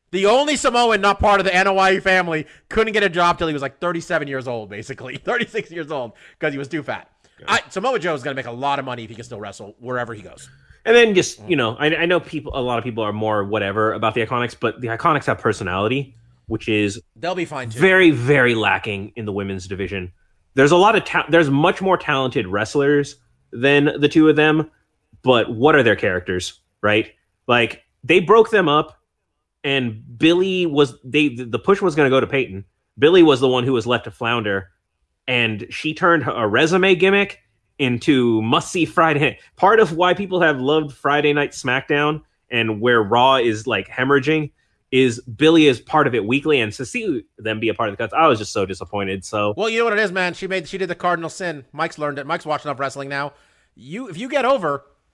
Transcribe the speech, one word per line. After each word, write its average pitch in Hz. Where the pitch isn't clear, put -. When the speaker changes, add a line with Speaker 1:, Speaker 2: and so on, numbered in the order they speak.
Speaker 1:
The 190
only 277
Samoan 240
not 202
part 202
of 175
the 185
N 190
O 196
I 190
E 190
family 175
couldn't 220
get 208
a 196
job 175
till 170
he 156
was, 143
like, 135
thirty-seven 170
years 131
old, 113
basically. 127
<laughs> -
Thirty-six 233
years 165
old, 123
'cause 151
he 139
was 135
too 151
fat. 113
Speaker 2:
Yeah. -
Speaker 1:
I, 208
Samoa 233
Joe 165
is 131
gonna 135
make 127
a 120
lot 139
of 147
money 123
if 104
he 113
can 113
still 107
wrestle 104
wherever 120
he 104
goes. -
Speaker 2:
And 226
then 226
just, -
Speaker 1:
Mm. 107
Speaker 2:
you 165
know, 117
I, 147
I 165
know 175
people, 143
a 135
lot 123
of 113
people 113
are 104
more 107
whatever 104
about 107
the 113
Iconics, 120
but 117
the 123
Iconics 131
have 107
personality, 107
which -
is 107
Speaker 1:
They'll 170
be 180
fine, 127
too. 113
Speaker 2:
very, 185
very 123
lacking 101
in 113
the 104
women's 98
division. 92
There's 143
a 175
lot 208
of 185
ta-, -
there's 160
much 160
more 190
talented 131
wrestlers 139
than 143
the 143
two 156
of 151
them, 156
but 123
what 131
are 139
their 107
characters, 92
right? 104
Like, 120
they 165
broke 220
them 190
up, 151
and 127
Billy 180
was, 143
they, 147
the 120
push 196
was 180
gonna 143
go 131
to 123
Peyton. 98
Billy 170
was 143
the 135
one 127
who 135
was 117
left 120
to 110
flounder, 107
and 117
she 156
turned 170
a 117
resume 165
gimmick 196
into 123
must-see 156
Friday. 147
Part 392
of 170
why 180
people 185
have 151
loved 147
Friday 147
Night 143
SmackDown 147
and 113
where 120
Raw 123
is, 113
like, 104
hemorrhaging 139
is 127
Billy 156
is 123
part 151
of 123
it 107
weekly, 139
and 107
to 131
see 190
them 110
be 110
a 104
part 107
of 98
the -
cuts, 113
I 156
was 117
just 101
so 101
disappointed. 95
So 104
Speaker 1:
Well, 214
you 226
know 233
what 214
it 208
is, 202
man. 180
She 190
made, 180
she 190
did 185
the 175
cardinal 165
sin. 160
Mike's 156
learned 147
it. 139
Mike's 165
watched 151
enough 139
wrestling 135
now. 143
You, 196
if 160
you 247
get 262
over, 180